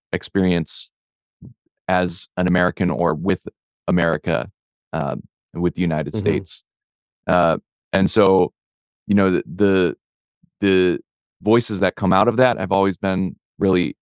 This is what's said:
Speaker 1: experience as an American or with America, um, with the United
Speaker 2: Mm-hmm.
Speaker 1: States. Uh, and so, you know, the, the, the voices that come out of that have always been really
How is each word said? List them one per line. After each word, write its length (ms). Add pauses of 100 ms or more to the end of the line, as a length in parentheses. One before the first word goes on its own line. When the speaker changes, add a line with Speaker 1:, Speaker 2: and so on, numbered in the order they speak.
(120)
Speaker 1:
experience 800 (960)
as 480
an 100
American 440
or 240
with 320 (420)
America, 600 (440)
um, 300 (300)
with 220
the 60
United 320
Speaker 2:
Mm-hmm. 80
Speaker 1:
States. 420 (640)
Uh, 320 (340)
and 160
so, 440 (540)
you 80
know, 160
the, 120 (140)
the, 400 (640)
the 380 (440)
voices 380
that 160
come 160
out 160
of 80
that 220
have 140
always 240
been 380 (240)
really 440